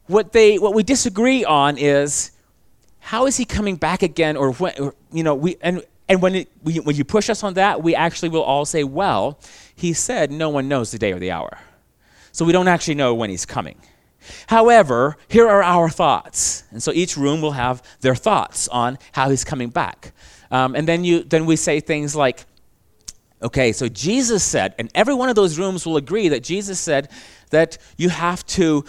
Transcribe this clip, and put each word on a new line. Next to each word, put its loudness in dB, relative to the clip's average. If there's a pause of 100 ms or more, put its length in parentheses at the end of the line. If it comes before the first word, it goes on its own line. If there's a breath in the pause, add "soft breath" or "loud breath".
What 0
they, 6
what 2
we 2
disagree 2
on 4
is, 0 (680)
how -2
is 0
he -2
coming -4
back -2
again, 0
or 2
when, -4
or, -6 (180)
you -2
know, 2
we, -2
and, -4 (260)
and 4
when 2
it, -6 (140)
we, -4
when -2
you -2
push -2
us -4
on -4
that, 0
we 2
actually -2
will 0
all 0
say, -2
"Well, -2 (360 loud breath)
he -2
said -2
no -4
one -2
knows -2
the -10
day 0
or -6
the -4
hour. -8 (760 soft breath)
So -2
we 4
don't 4
actually 0
know 0
when -4
he's -8
coming." -10 (680 loud breath)
However, 4 (120)
here 6
are 6
our 4
thoughts. -2
And -12
so -4
each -2
room 0
will -2
have -4 (180 loud breath)
their 2
thoughts -2
on -2 (140 loud breath)
how 0
he's 0
coming -6
back. -6 (380 soft breath)
Um, 0
and -2
then 0
you, 2
then 0
we 4
say -2
things -4
like, -2 (960)
"Okay, 0
so -4
Jesus -2
said," -2
and -8
every 2
one 0
of 0
those 2
rooms -4
will -2
agree 0
that -2
Jesus -6
said -2 (420 loud breath)
that 2 (180 soft breath)
you 0
have -4
to 0